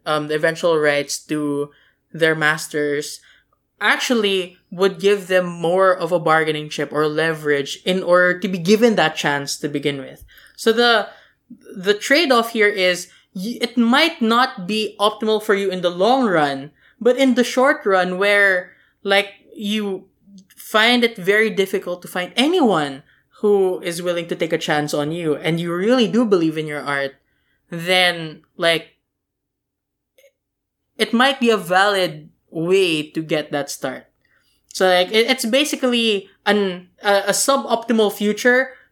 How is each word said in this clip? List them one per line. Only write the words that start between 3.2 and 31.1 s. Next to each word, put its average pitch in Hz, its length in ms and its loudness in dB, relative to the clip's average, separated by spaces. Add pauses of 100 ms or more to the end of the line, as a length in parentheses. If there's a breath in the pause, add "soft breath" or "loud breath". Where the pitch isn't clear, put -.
actually 208 800 0 (120)
would 180 300 0
give 196 280 0
them 185 180 2
more 175 480 2
of 175 180 -4
a 180 60 2
bargaining 156 500 0
chip 147 240 -6
or 151 140 0
leverage 151 760 -2
in 185 180 0
order 180 360 4
to 196 100 -4
be 185 100 -4
given 208 380 4
that 156 200 0
chance 143 400 -4
to 156 120 -8
begin 143 300 -4
with. 131 260 -16 (320 soft breath)
So - 160 0
the, 233 360 2 (400 loud breath)
the 202 460 -4
trade-off 262 560 2
here 208 180 2
is 180 400 0 (260 soft breath)
y-, 220 280 -8
it 240 160 -4
might 277 420 2
not 233 460 0
be 214 340 -4
optimal 214 420 0
for 214 120 0
you 196 160 -2
in 185 100 -6
the 175 100 0
long 226 360 2
run, 147 460 0 (280 soft breath)
but 247 160 4
in 269 180 4
the 240 100 2
short 277 420 0
run 185 320 2
where, 196 540 2 (300 soft breath)
like, 196 300 0 (220)
you 208 540 -6 (480)
find 233 460 2
it 233 140 0
very 202 320 2
difficult 185 540 -4
to - 60 -18
find 180 280 -8
anyone 214 680 0 (380 soft breath)
who 196 400 2
is 175 220 -6
willing 170 260 -4
to 175 80 -4
take 165 160 -2
a 165 60 -2
chance 151 340 -2
on 147 180 -2
you 165 260 -2
and 160 220 -2
you 170 140 -4
really 214 340 0
do 220 200 0
believe 170 320 0
in 156 80 -6
your 147 160 -8
art, 139 300 -4 (580)
then, 170 720 -2 (160)
like, 165 400 -2 (2000)
it 220 160 -4